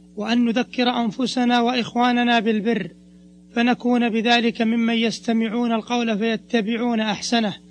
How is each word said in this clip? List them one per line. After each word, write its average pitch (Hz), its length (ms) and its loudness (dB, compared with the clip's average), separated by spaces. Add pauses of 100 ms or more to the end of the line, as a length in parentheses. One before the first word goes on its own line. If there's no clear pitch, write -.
(160)
وأن 226 300 0
نذكر 233 440 0
أنفسنا 240 720 0
وإخواننا 240 760 0
بالبر، 214 520 -2 (640)
فنكون 240 540 2
بذلك 226 520 2
ممن 233 320 0
يستمعون 226 760 0
القول 226 460 0
فيتبعون 226 840 0
أحسنه، 214 580 -2 (120)